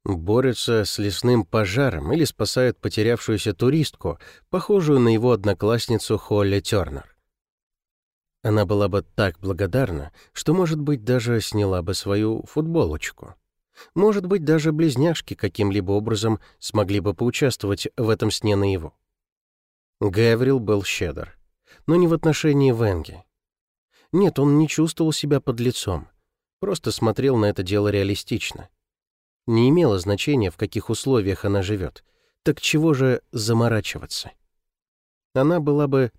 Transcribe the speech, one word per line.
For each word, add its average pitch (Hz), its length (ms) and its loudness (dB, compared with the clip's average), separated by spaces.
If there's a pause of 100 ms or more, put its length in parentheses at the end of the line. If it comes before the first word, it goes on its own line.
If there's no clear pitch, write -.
борются 110 800 0
с - 140 -6
лесным 104 460 0
пожаром 104 680 -2
или 160 120 2
спасают 123 540 -2
потерявшуюся 110 760 -2
туристку, 131 640 -2 (320)
похожую 175 500 2
на 120 80 4
его 113 240 4
одноклассницу 104 840 0
Холли 101 420 0
Тёрнер. 82 560 -4 (1300)
Она 107 220 2
была 101 240 0
бы 95 140 -2
так - 380 -2
благодарна, 95 720 -4 (200)
что, - 220 -2
может 160 260 0
быть, 143 220 -4
даже 117 380 0
сняла 98 420 -2
бы 92 120 -4
свою 107 500 -2
футболочку. 151 880 -4 (600)
Может 202 320 2
быть, 180 180 0
даже 156 260 2
близняшки 156 640 0
каким-либо 101 580 -2
образом 107 460 0 (220)
смогли 101 400 -2
бы 98 120 0
поучаствовать 120 840 -2
в 117 120 0
этом 110 220 0
сне 104 240 0
наяву. 98 400 -2 (1080)
Гэврил 117 600 2
был 101 240 0
щедр, - 520 -6 (500)
но 156 100 4
не 180 100 6
в 165 80 2
отношении 143 560 2
Венги. 104 540 -2 (880)
Нет, 180 260 2
он 143 200 4
не 156 100 4
чувствовал 160 440 0
себя 143 280 0
подлецом, 117 680 -4 (520)
просто 190 320 -4
смотрел 123 440 0
на 107 100 2
это 101 160 0
дело 104 260 0
реалистично. 101 800 -4 (800)
Не 117 220 4
имело 143 300 4
значения, 101 520 0
в - 60 -10
каких 107 340 -6
условиях 107 540 0
она 101 180 0
живёт. 92 420 -6 (380)
Так 156 180 0
чего 160 340 2
же 127 280 2 (100)
заморачиваться? 113 1000 -2 (1000)
Она 156 260 2
была 147 260 0
бы 135 320 2